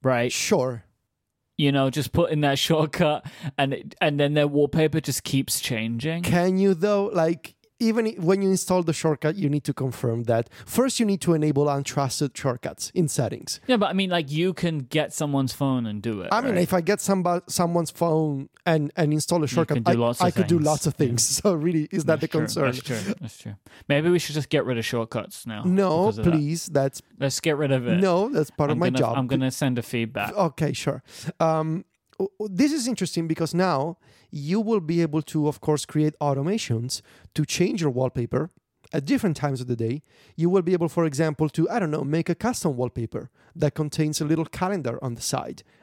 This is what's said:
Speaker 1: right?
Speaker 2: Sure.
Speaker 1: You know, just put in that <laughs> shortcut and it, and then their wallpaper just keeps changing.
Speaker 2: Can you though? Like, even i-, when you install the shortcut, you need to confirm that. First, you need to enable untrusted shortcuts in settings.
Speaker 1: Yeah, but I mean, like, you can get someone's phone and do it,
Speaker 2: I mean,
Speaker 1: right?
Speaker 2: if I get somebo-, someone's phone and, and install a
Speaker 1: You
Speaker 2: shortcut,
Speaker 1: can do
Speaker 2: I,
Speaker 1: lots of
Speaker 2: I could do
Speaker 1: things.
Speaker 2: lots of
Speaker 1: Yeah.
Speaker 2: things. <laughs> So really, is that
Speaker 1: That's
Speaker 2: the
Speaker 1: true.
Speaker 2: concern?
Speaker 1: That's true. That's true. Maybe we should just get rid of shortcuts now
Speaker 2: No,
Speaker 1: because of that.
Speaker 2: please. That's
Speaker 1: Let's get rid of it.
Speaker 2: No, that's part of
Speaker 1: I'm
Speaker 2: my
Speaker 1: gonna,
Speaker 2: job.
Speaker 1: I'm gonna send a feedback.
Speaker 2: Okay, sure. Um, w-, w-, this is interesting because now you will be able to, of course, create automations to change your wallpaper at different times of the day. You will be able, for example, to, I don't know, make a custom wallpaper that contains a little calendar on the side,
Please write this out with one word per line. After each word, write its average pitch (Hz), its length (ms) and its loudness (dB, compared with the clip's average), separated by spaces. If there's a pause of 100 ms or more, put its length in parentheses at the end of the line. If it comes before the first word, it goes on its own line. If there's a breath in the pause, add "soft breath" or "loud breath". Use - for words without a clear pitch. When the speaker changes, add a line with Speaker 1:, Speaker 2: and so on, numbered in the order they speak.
Speaker 1:
right? 127 280 2
Speaker 2:
Sure. 127 520 0 (720)
Speaker 1:
You 143 140 2
know, 135 180 2
just 135 220 -4
put 170 180 2
in 151 100 0
that 139 180 2
<laughs> - 80 -2
shortcut 156 600 2 (320 loud breath)
and 139 160 0
it, - 260 -10
and 147 180 2
then 143 140 2
their 147 160 4
wallpaper 147 520 2
just - 240 -4
keeps - 360 0
changing. 117 640 -4
Speaker 2:
Can 175 340 2
you 196 160 4
though? 202 400 2
Like, 165 420 0 (280)
even 226 240 2
i-, 220 120 -4
when 196 240 2
you 196 80 4
install 185 320 2
the 165 100 0
shortcut, 151 440 0
you 170 120 0
need 143 160 -2
to 143 80 -4
confirm 120 520 -2
that. 113 260 0 (160 loud breath)
First, 254 340 0
you 226 60 2
need 196 160 0
to 175 100 2
enable 151 320 2
untrusted 139 720 -2
shortcuts - 580 -4
in 175 140 2
settings. - 580 -4
Speaker 1:
Yeah, 247 120 2
but 196 100 2
I 151 60 -4
mean, 190 160 0
like, 170 200 0
you 170 220 2
can 160 280 -2
get 143 340 -2
someone's 139 400 0
phone 131 320 0
and 104 160 -6
do 107 180 -2
it, 90 100 -8
Speaker 2:
I 220 120 2
mean, 254 140 0
Speaker 1:
right? 175 60 4
Speaker 2:
if 180 120 0
I 180 80 2
get 190 160 0
somebo-, 180 500 0
someone's 170 420 0
phone 156 600 0 (160)
and, 160 300 2
and 151 180 2
install 156 240 0
a 160 60 2
Speaker 1:
You - 20 0
Speaker 2:
shortcut, 147 300 0
Speaker 1:
can 120 80 0
do 120 80 4
Speaker 2:
I, - 20 6
Speaker 1:
lots 117 260 2
of 180 60 4
Speaker 2:
I 175 40 4
could 180 160 2
do 165 100 4
Speaker 1:
things. 151 100 4
Speaker 2:
lots 151 200 2
of 147 120 0
Speaker 1:
Yeah. 151 80 4
Speaker 2:
things. 120 200 2
<laughs> - 140 -2
So 202 140 2
really, 156 360 0
is 165 140 -2
that 156 160 2
Speaker 1:
That's - 0 -
Speaker 2:
the - 80 -4
Speaker 1:
true. 160 120 0
Speaker 2:
concern? 156 260 0
Speaker 1:
That's 127 160 -2
true. 139 360 -4
That's - 200 -12
true. 107 160 -12 (340 loud breath)
Maybe 151 220 4
we 175 80 6
should 147 160 -6
just 151 160 -4
get 147 160 2
rid 123 100 0
of 113 80 -2
shortcuts 113 640 -6
now - 180 -8
Speaker 2:
No, 180 380 2
Speaker 1:
because 208 160 0
of 220 80 -2
that. 175 60 4
Speaker 2:
please. 156 340 0
That's 139 340 0 (180)
Speaker 1:
Let's 135 220 -2
get 156 160 0
rid 143 160 2
of 123 160 0
it. 120 80 2
Speaker 2:
No, 185 320 2
that's 160 220 0
part 147 180 0
of 135 60 2
Speaker 1:
I'm 123 60 0
Speaker 2:
my 180 100 4
Speaker 1:
gonna, - 80 0
Speaker 2:
job. 117 180 2
Speaker 1:
I'm 131 100 0
gonna 131 240 0
send 127 280 0
a 117 40 -2
feedback. 113 540 -4
Speaker 2:
Okay, 160 380 0
sure. - 280 -4 (380 loud breath)
Um, 160 460 0 (320)
w-, 196 100 -2 (100)
w-, 208 160 -6
this 277 180 4
is 277 140 -2
interesting 180 400 -2
because 160 280 -2
now 170 420 0 (360 soft breath)
you 156 280 -2
will 214 200 0
be 170 220 0
able 156 200 0
to, 151 260 -2
of 147 120 -4
course, 151 240 0
create 151 360 0
automations 139 800 -2 (320 soft breath)
to 156 100 0
change 180 360 0
your 156 100 0
wallpaper 127 580 -2 (440)
at 147 120 -2
different 185 320 0
times 135 240 -2
of 123 60 -10
the 123 80 -2
day. 117 280 -4 (340 soft breath)
You 165 140 2
will 190 120 4
be 170 100 0
able, 170 160 2
for 170 160 0
example, 156 440 0
to, 165 200 0
I 240 120 -2
don't 165 100 0
know, 147 140 -2
make 156 240 -2
a 170 80 0
custom 202 400 -2
wallpaper 123 520 -6 (280 soft breath)
that 160 180 0
contains 151 460 -2
a 160 40 -2
little 156 200 0
calendar 165 580 -4
on 120 140 -4
the 127 60 -12
side, 131 420 -6 (180 soft breath)